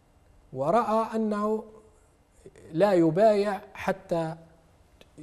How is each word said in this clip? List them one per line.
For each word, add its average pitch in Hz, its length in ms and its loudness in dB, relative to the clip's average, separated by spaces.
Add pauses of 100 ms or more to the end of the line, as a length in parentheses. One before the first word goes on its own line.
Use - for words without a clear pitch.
(540)
ورأى 220 640 0
أنه 214 480 -2 (1080)
لا 190 200 2
يبايع 202 680 2 (120)
حتى 165 640 -4 (880)